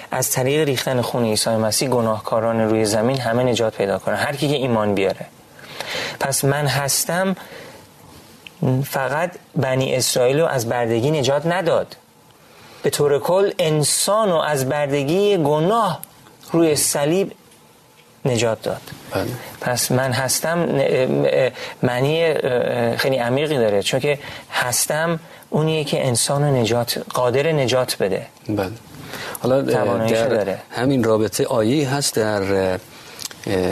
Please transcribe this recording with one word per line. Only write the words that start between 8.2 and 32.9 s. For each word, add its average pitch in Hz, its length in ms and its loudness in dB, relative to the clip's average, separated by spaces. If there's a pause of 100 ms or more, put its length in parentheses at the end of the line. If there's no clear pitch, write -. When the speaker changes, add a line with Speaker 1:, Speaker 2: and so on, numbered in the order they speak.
Speaker 1:
فقط 143 480 -2 (240)
بنی 131 400 0
اسرائیل 127 440 2
رو 165 60 4
از 127 240 -2
بردگی 120 420 0
نجات 143 340 0
نداد، 165 500 0 (880)
به 143 60 0
طور 143 300 2
کل 185 400 2
انسان 175 680 2
رو 175 60 2
از 143 340 0
بردگی 147 680 2
گناه 165 640 2 (520)
روی 165 240 4
صلیب 156 560 0 (920)
نجات 117 360 0
داد. - 200 -6 (300)
Speaker 2:
بله. 98 160 -2 (340)
Speaker 1:
پس 123 300 -2
من 131 200 2
هستم 131 480 0
ن-، 165 80 0 (100)
اه، 139 720 2 (320)
معنی، 135 400 2
اه، 123 720 0
خیلی 135 180 0
عمیقی 131 420 0
داره، 104 240 2
چون 131 180 0
که 143 200 0 (320)
هستم 160 680 -2 (300)
اونیه 156 340 0
که 147 240 0
انسان 143 360 0
رو 143 120 2
نجات، 117 460 0 (120)
قادر 131 380 2
نجات 127 480 0
بده. 95 260 0 (240)
Speaker 2:
بله. 101 220 -2 (720)
حالا، 123 140 2
اه، 139 80 2
Speaker 1:
تواناییشو 117 520 0
Speaker 2:
در 113 120 2
Speaker 1:
داره. 98 300 0 (140)
Speaker 2:
همین 127 320 2
رابطه 110 420 2
آیه‌ای 127 380 2
هست 139 320 -2
در، 107 280 0
اه، 95 340 2 (920)